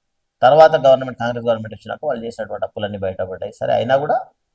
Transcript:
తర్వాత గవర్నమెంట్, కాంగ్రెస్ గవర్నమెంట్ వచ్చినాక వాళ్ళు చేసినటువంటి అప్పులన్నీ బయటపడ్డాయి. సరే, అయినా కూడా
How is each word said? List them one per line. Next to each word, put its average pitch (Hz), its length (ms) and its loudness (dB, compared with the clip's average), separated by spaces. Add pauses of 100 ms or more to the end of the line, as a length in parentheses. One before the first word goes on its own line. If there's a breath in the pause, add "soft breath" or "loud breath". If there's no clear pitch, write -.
(420)
తర్వాత 156 340 8
గవర్నమెంట్, 131 420 2
కాంగ్రెస్ 117 280 -4
గవర్నమెంట్ 110 280 -4
వచ్చినాక 110 300 -14
వాళ్ళు 120 220 -6
చేసినటువంటి 104 380 -10
అప్పులన్నీ 104 340 -8
బయటపడ్డాయి. 92 540 -8
సరే, 123 220 -4
అయినా 117 220 0
కూడా - 300 -2 (280)